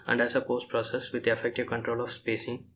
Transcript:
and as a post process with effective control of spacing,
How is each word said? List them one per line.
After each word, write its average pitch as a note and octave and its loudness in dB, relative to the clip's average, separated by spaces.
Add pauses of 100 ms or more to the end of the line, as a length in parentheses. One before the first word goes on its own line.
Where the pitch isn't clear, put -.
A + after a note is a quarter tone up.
and A#2+ 4
as A#2+ 2
a B2+ 4
post B2 -2
process B2 -2
with A#2+ 0
effective A#2 0
control A#2 -2
of B2 -4
spacing, A#2+ -4